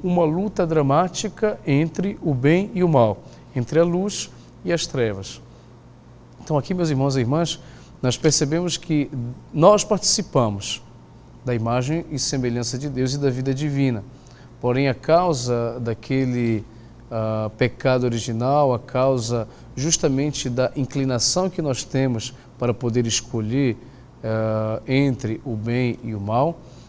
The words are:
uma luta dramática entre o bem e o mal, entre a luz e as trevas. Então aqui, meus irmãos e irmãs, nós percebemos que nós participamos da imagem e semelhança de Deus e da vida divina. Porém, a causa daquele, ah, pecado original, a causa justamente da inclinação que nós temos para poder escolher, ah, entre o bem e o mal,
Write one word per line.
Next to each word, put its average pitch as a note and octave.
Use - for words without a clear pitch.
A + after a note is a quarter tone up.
uma F3
luta F3+
dramática E3
entre E3
o D3
bem D#3
e F3+
o F3
mal, A#2
entre C3
a E3+
luz F#3
e F3
as E3
trevas. G#2+
Então D3+
aqui, C#3
meus F3
irmãos C3+
e C3+
irmãs, D3+
nós B2
percebemos D#3+
que D3
nós G3
participamos A#2+
da B2
imagem B2
e D3
semelhança B2
de D3
Deus B2+
e D3
da C#3+
vida C3
divina. C#3
Porém, B2+
a B2+
causa B2
daquele, A#2+
ah, A2
pecado B2+
original, B2
a A#2
causa A#2+
justamente C#3+
da B2
inclinação C3+
que F3+
nós C#3
temos C3
para A#2+
poder A#2+
escolher, A2+
ah, A2
entre C3
o B2
bem A#2+
e A2+
o G2+
mal, B2